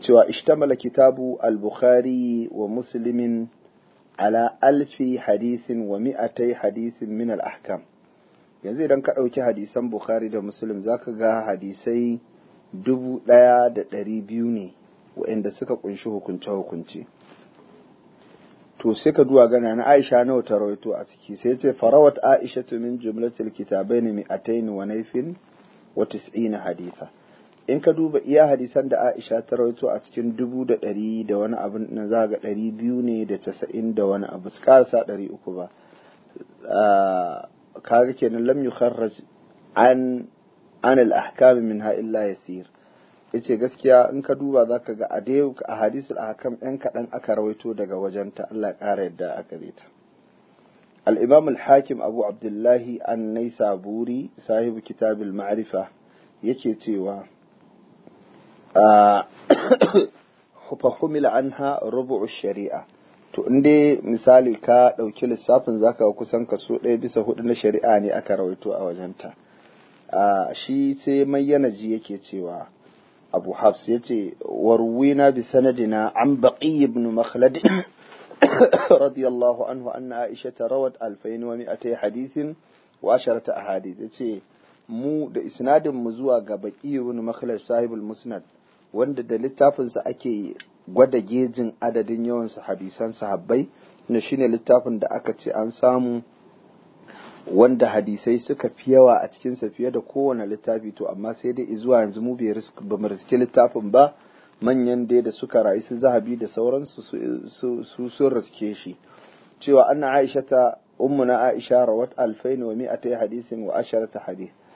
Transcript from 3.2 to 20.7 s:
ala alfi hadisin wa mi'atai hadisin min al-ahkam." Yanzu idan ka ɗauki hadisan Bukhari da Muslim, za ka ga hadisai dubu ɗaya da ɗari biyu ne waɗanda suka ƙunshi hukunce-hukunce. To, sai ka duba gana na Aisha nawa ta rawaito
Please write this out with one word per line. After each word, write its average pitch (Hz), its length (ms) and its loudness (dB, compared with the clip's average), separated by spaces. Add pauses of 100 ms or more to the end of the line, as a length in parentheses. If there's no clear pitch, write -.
ala 113 440 0
alfi 135 560 2
hadisin 117 680 -4
wa 101 120 -4
mi'atai 120 540 -4
hadisin 113 560 -6
min 113 220 -4
al-ahkam." - 500 -8 (840)
Yanzu 123 200 -6
idan 139 180 2
ka 143 120 -2
ɗauki 131 280 -2
hadisan 117 480 -4
Bukhari 113 400 -4
da 107 120 -6
Muslim, 104 400 -10
za 113 160 -2
ka 120 140 -12
ga 110 340 -2
hadisai 117 720 -4 (540)
dubu 127 540 -4
ɗaya 123 460 8
da 107 100 -4
ɗari 104 420 -8
biyu 113 200 -6
ne 107 280 -6 (440)
waɗanda 104 340 -4
suka 127 240 -6
ƙunshi 101 340 -8
hukunce-hukunce. 92 960 -8 (1700)
To, 113 160 0
sai - 180 0
ka 147 100 4
duba 131 240 8
gana 117 280 0
na 120 100 -2
Aisha 139 400 4
nawa 127 180 0
ta 107 140 -2
rawaito 104 360 -6